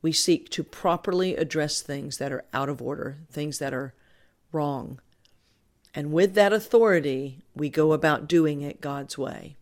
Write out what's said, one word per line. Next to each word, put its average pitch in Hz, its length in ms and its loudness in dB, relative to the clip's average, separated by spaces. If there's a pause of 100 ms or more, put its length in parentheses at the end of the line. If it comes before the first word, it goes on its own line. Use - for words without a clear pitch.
we 160 100 0
seek - 380 0
to - 160 -6
properly 180 720 -2
address 151 440 -2
things 139 360 -10
that 139 160 -4
are 127 180 -8
out 135 160 -2
of 135 140 -6
order, 139 380 -8 (120)
things 147 280 -6
that 139 140 -4
are 131 200 -6 (580)
wrong. 143 480 -4 (920)
And 147 180 -6
with 185 220 4
that 202 180 6
authority, 165 920 2 (120)
we 147 140 -4
go 156 240 4
about 151 340 2
doing 156 320 4
it 143 220 -10
God's 139 360 -8
way. 123 440 -8